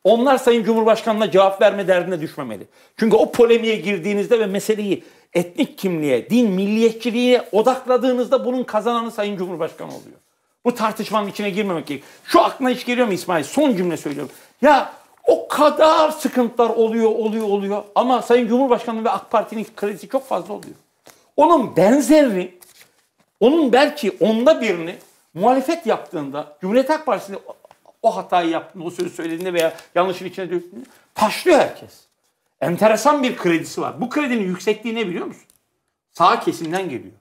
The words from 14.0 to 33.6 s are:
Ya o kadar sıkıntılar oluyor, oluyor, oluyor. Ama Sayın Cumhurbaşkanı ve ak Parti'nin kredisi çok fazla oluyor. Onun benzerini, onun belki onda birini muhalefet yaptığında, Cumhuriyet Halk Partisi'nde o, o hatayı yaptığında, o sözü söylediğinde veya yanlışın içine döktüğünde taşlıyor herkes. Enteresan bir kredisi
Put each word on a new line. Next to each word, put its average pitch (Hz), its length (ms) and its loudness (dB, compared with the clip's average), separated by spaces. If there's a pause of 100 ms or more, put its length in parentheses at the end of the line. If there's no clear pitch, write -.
Ya - 300 4 (340)
o - 220 2
kadar 311 640 4
sıkıntılar 240 600 -2
oluyor, 226 400 2
oluyor, 220 380 -2
oluyor. 202 340 -2 (120)
Ama 240 280 2
Sayın 240 260 2
Cumhurbaşkanı 233 560 0
ve 226 60 -2
ak 196 200 -6
Parti'nin 214 360 -2 (100)
kredisi 202 320 -8
çok 269 200 -6
fazla 185 260 -6
oluyor. - 200 -16 (640)
Onun 302 400 4
benzerini, 220 800 4 (840)
onun 277 320 4
belki 254 480 2
onda 240 400 4
birini 180 340 -4 (400)
muhalefet 262 520 0
yaptığında, 151 720 -6
Cumhuriyet 247 300 0
Halk 311 160 -4
Partisi'nde 196 300 -4
o, - 200 -18 (460)
o 220 140 2
hatayı 180 340 -2
yaptığında, 160 340 -8
o 175 60 -8
sözü 175 200 -8
söylediğinde 170 420 -8
veya 165 220 0 (200)
yanlışın 185 320 -2
içine 180 240 -10
döktüğünde 180 340 -8 (300)
taşlıyor 285 440 2
herkes. - 420 -4 (600)
Enteresan 214 640 2
bir 247 140 -2
kredisi 160 440 -2